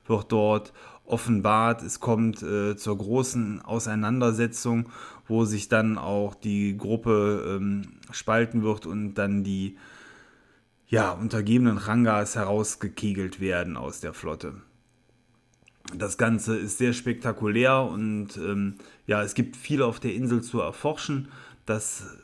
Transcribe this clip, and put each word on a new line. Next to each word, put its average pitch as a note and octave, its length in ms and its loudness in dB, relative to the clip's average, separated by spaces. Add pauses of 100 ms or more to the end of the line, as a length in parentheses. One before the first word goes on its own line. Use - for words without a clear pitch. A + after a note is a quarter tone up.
wird G#2 240 0
dort G#2+ 420 2 (340)
offenbart. A2 760 2
Es - 180 -8
kommt, A2+ 420 2
äh, G2+ 340 0
zur G#2 220 -4
großen A2+ 640 0
Auseinandersetzung, A#2 1300 0 (360)
wo A2+ 180 2
sich G#2 240 -2
dann A2 300 2
auch G2+ 360 -2
die G2+ 420 -2
Gruppe, G#2 840 0
ähm, G2+ 220 0 (280)
spalten A#2 520 0
wird G#2+ 240 0
und G2+ 280 -6
dann G2+ 300 0
die, F#2+ 320 -2 (1120)
ja, G#2+ 260 2
untergebenen A2 680 4
Rangas G#2+ 580 2
herausgekegelt G2+ 1040 -2
werden F2+ 360 -2
aus C2 240 -8
der D#2+ 140 -8
Flotte. D#2 400 -8 (1400)
Das G2+ 240 -4
Ganze A2+ 380 2
ist G2+ 220 -4
sehr B2 140 4
spektakulär A#2+ 880 2
und, G#2 540 -4
ähm, G2+ 380 -2 (320)
ja, G#2 160 2
es G2+ 120 -6
gibt - 220 0
viel D3 260 0
auf A#2 180 0
der A2+ 140 -2
Insel A#2+ 280 2
zu - 180 -4
erforschen. C#3 680 -4 (380)
Das G#2+ 380 -4 (200)